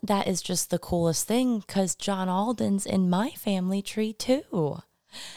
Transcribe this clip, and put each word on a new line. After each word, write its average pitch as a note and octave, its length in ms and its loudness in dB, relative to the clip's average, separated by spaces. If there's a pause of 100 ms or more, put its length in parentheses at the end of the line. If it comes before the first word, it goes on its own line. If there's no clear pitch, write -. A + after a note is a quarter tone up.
That G3 240 2
is F#3 120 0
just - 300 -2
the F3 80 2
coolest E3+ 480 0
thing, A#3+ 400 2
'cause F#3+ 300 0
John F#3+ 320 -2
Alden's G3+ 580 0
in F#3 240 2
my G#3 200 2
family F#3+ 520 -2
tree, A3 300 -2
too." G#3 720 -2 (540)